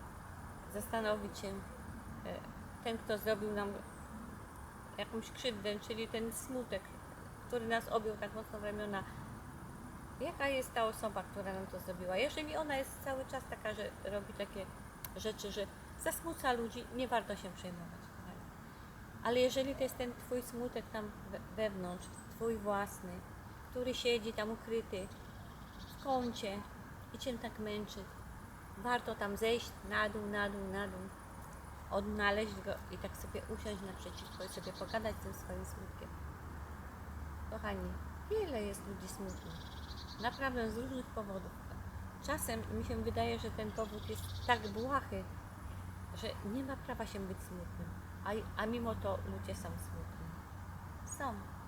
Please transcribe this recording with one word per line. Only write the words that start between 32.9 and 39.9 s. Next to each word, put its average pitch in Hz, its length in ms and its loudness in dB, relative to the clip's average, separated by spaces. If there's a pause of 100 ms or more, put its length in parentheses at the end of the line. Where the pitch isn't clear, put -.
i 185 80 -4
tak 190 180 -4
sobie - 260 -4
usiąść 208 440 -2
naprzeciwko - 580 -6
i 190 40 -4
sobie 185 240 -4
pogadać 214 440 0
z - 60 -6
tym 196 120 -4
swoim 185 300 -2
smutkiem. - 440 -6 (1400)
Kochani, 208 380 0 (420)
wiele 359 320 4
jest 196 240 -2
ludzi 190 220 -4
smutnych, 185 460 -4 (640)